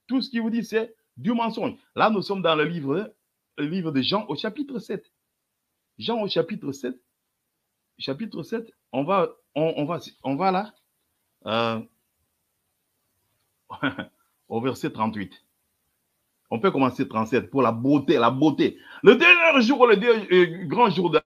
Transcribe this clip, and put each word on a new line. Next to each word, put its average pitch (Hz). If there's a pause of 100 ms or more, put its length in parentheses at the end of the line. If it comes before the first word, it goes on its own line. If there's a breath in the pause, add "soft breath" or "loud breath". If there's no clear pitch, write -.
tout 247
ce -
qu'ils 233
vous 220
disent, 233
c'est 220 (220)
du 165
mensonge. 226 (200 soft breath)
Là, 175
nous 202
sommes 190
dans 165
le 151
livre, 160 (440)
le 147
livre 160
de 135
Jean 196
au 147
chapitre 240
sept. - (840)
Jean 214
au 202
chapitre 151
sept. 127 (1000)
Chapitre 156
sept, 226 (220)
on 135
va, 170 (260)
on, 160
on 147
va, 165 (240)
on 135
va 190
là. 202 (720)
Euh, 113 (1900)
<laughs> - (400)
au 113
verset 131
trente-huit. 107 (1080)
On 117
peut 190
commencer 135
trente-sept 110
pour 135
la 113
beauté, 135
la 117
beauté. 135 (240 loud breath)
Le 214
dernier 330
jour, 240
le 214
dernier, 220
euh, 180
grand 208
jour 175
de 151